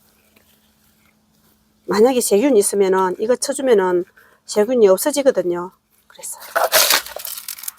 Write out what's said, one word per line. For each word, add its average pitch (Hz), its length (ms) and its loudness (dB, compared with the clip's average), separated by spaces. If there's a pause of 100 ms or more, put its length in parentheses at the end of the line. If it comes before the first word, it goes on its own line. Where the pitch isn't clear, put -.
(1900)
만약에 233 340 2
세균 226 360 2
있으면은 190 600 0
이거 233 180 -2
쳐주면은 202 680 0 (420)
세균이 214 420 2
없어지거든요. 185 840 0 (360)
그래서 - 300 -18 (1400)